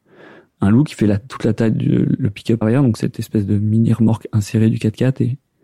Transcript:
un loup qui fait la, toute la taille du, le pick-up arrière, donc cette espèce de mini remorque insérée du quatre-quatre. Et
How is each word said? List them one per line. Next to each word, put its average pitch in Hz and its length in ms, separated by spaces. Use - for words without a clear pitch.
un 98 100
loup 123 140
qui - 100
fait 110 120
la, 101 100
toute - 280
la 113 100
taille 113 180
du, - 160
le - 400
pick-up 110 340
arrière, 117 200
donc 113 160
cette - 200
espèce 110 280
de 104 100
mini 110 380
remorque 110 380
insérée 110 360
du 113 100
quatre-quatre. 123 440
Et 117 160